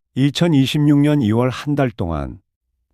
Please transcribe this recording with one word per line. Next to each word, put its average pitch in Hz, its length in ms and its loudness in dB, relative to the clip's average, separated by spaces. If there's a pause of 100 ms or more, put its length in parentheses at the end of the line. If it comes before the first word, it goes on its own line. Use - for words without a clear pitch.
(140)
이천이십육 147 840 2
년 147 200 2
이월 117 300 0
한 147 240 -6
달 139 160 0
동안 78 500 -8 (540)